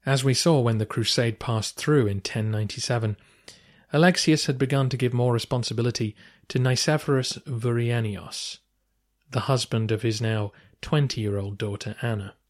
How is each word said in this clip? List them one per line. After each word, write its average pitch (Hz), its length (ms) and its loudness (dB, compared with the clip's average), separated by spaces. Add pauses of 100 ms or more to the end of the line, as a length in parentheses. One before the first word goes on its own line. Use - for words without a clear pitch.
As 135 180 0
we 131 80 4
saw 151 280 4
when 117 180 4
the 107 80 0
crusade 117 520 0
passed 110 380 -2
through 143 300 4
in 101 140 0
ten 110 300 -4
ninety-seven, 107 680 -2 (760)
Alexius 160 540 4
had 131 120 -2
begun 135 300 2
to 131 80 -2
give 120 160 0
more 123 200 2
responsibility 117 840 -2 (320)
to - 100 -2
Nicephorus 131 880 0
Vourianios, 120 1120 -4 (720)
the 127 100 -2
husband 117 500 -2
of 110 120 -2
his 110 180 0
now 110 320 -2 (280)
twenty-year-old 101 760 -2
daughter 104 420 -6
Anna. 107 340 -4 (160)